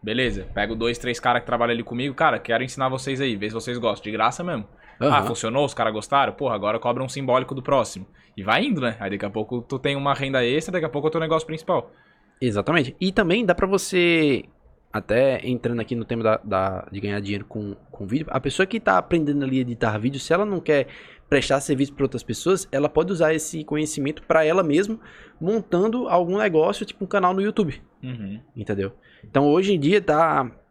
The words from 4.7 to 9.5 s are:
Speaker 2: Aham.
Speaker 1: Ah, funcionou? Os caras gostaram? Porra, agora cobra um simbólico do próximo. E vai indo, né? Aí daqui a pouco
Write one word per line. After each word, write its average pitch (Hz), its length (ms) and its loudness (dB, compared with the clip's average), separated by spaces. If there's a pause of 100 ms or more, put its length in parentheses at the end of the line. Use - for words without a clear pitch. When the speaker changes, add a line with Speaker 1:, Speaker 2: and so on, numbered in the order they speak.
Speaker 2:
Aham. 143 160 4
Speaker 1:
Ah, 135 60 4
funcionou? 113 420 0
Os 131 100 -4
caras 113 180 0
gostaram? 110 400 0
Porra, 127 240 -2
agora 104 240 0
cobra 123 240 -2
um 131 40 -8
simbólico 131 460 0
do 131 80 -8
próximo. 117 440 0 (300)
E 101 60 -10
vai 117 220 2
indo, 220 160 0
né? 117 180 -2
Aí 101 120 -4
daqui 101 140 -4
a 101 60 -4
pouco 110 320 -4